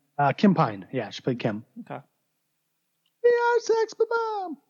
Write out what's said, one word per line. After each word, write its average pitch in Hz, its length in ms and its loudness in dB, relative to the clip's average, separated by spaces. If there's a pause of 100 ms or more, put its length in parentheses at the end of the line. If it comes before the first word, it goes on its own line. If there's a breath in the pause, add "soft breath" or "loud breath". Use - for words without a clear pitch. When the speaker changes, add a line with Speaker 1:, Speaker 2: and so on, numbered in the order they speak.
(180)
Speaker 1:
Uh, 143 140 2
Kim 196 240 4
Pine. 110 380 -2
Yeah, 117 160 -4
she - 120 -14
played 123 180 -4
Kim. 110 260 -4 (160)
Speaker 2:
Okay. 139 180 -14 (1300)
Speaker 1:
We 480 40 6
are 480 300 4
sex 453 340 -2
bomb. 440 640 -4 (120)